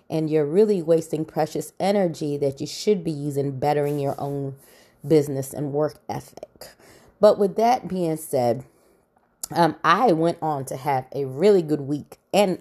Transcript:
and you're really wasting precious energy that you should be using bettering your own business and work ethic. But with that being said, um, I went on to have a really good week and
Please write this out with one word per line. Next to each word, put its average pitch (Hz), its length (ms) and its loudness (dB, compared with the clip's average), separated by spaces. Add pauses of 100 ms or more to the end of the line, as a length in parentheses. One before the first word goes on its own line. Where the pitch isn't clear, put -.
and 156 220 -2
you're 156 140 2
really 196 360 2
wasting 160 420 0
precious 156 560 -4
energy 170 580 0
that 139 220 -2
you 147 60 -6
should 196 380 -2
be 165 80 -2
using 139 480 -4
bettering 147 400 0
your 139 180 -2
own 139 380 -6 (520)
business 143 460 2
and 147 200 -6
work 147 240 -2 (120)
ethic. - 600 -14 (500)
But 208 180 6
with 190 200 0
that 226 300 0
being 165 300 -2
said, 127 460 -2 (880)
um, 156 320 2
I 185 300 4
went 165 280 0
on 147 240 -4
to 139 120 -8
have 131 360 -2
a 139 120 -4
really 175 360 4
good 147 200 -2
week 139 360 -8 (160)
and 190 280 2